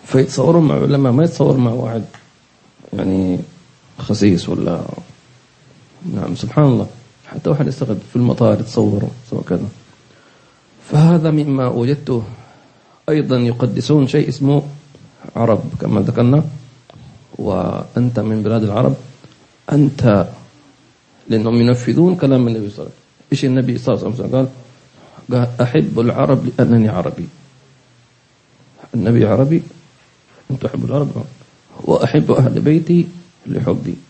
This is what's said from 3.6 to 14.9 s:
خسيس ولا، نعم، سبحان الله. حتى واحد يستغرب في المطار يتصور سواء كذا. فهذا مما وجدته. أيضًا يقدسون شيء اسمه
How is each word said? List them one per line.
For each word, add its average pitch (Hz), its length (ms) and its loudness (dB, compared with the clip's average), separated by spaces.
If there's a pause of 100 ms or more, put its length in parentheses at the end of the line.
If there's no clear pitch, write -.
خسيس 104 500 2
ولا، 85 360 -4 (1300)
نعم، 170 220 -4
سبحان 131 280 0
الله. 110 220 2 (400)
حتى - 240 -6
واحد 147 160 -2
يستغرب 127 320 -4 (120)
في - 60 -6
المطار 120 440 2
يتصور 104 420 -2 (280)
سواء 90 120 -6
كذا. 92 260 -4 (1200)
فهذا 160 400 4
مما 139 380 0
وجدته. 123 540 -2 (840)
أيضًا 143 300 0
يقدسون 123 680 2
شيء 147 200 0
اسمه 139 340 0 (760)